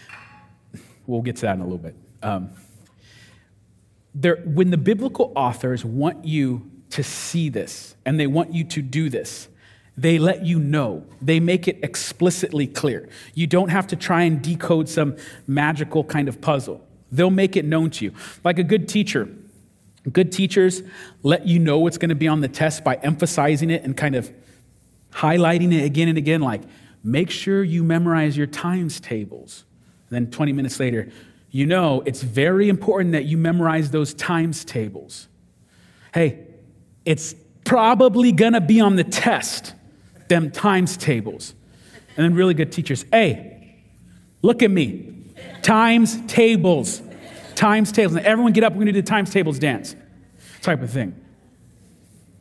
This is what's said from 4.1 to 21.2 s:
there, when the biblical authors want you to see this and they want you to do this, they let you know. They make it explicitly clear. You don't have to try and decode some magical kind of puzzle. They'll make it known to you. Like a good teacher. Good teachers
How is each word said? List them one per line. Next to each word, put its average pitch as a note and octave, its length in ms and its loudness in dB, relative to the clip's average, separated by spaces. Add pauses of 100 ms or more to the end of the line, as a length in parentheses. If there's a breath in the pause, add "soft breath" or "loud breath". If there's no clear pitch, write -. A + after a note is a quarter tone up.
there, D#3+ 300 0
when F3+ 280 0
the F3 60 0
biblical A3 600 -2
authors B2+ 480 -4
want C#3 400 -4
you C3+ 440 -4 (200)
to - 140 -6
see - 440 -6
this - 480 -10 (100)
and D3+ 140 0
they D3 80 0
want E3 260 -2
you E3 120 -2
to D#3 160 -8
do C#3+ 280 -4
this, - 380 -10 (480 soft breath)
they E3 240 2
let F3+ 260 0
you E3 140 0
know. C#3 460 -2 (160)
They D#3+ 180 2
make F3 280 0
it - 160 -4
explicitly - 840 -2
clear. - 400 -4 (260 loud breath)
You E3 140 -2
don't F3+ 220 2
have F#3 180 0
to F#3 80 -6
try F3 280 0
and D#3+ 180 2
decode D#3+ 480 -2
some D3 260 -2 (320 loud breath)
magical D3 560 0
kind D3 240 -2
of A#2+ 140 -8
puzzle. C#3 440 -4 (260)
They'll E3+ 180 2
make F#3+ 260 2
it F#3 80 0
known D#3+ 280 0
to - 140 -8
you. F#2+ 80 -8 (300 loud breath)
Like F3 160 2
a F3+ 40 2
good F#3 260 0
teacher. G#3 400 -2 (840)
Good F3+ 200 2
teachers F#3 500 2 (400 loud breath)